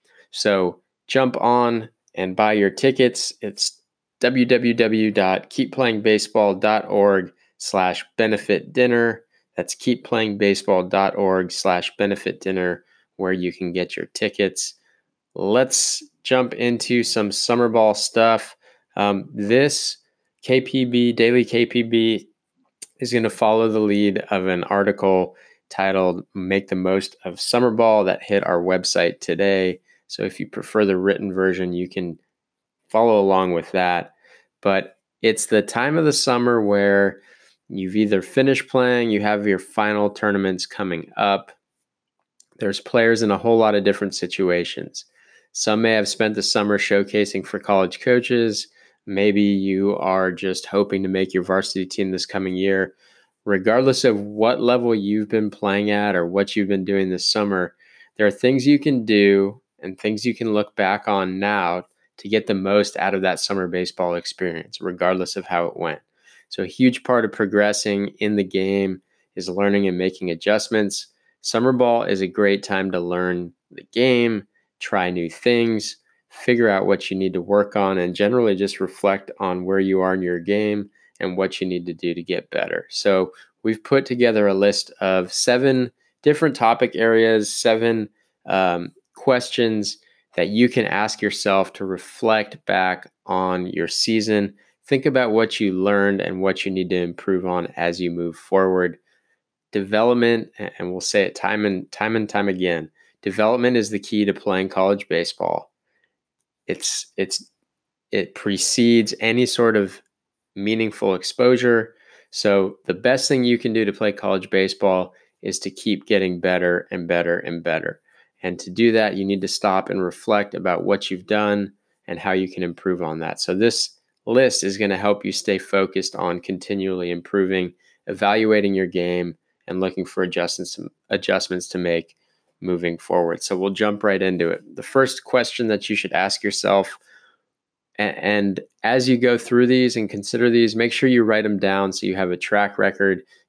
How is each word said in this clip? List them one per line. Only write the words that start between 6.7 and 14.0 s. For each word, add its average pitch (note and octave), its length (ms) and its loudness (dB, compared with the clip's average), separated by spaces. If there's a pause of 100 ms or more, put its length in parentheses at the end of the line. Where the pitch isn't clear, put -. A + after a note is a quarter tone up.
org G2 440 2 (260)
slash F2+ 480 -2 (120)
benefit G#2+ 560 0
dinner. A#2 500 2 (320)
That's - 180 -6
keep - 300 -2
playing A2 340 -2
baseball G2 460 2
dot F#2+ 320 0
org F#2 360 0
slash F2+ 460 -2
benefit - 440 -2
dinner, F2+ 420 -2 (320)
where F#2 160 -2
you F2+ 220 -2
can F2+ 180 -6
get F2 240 -4
your - 120 -8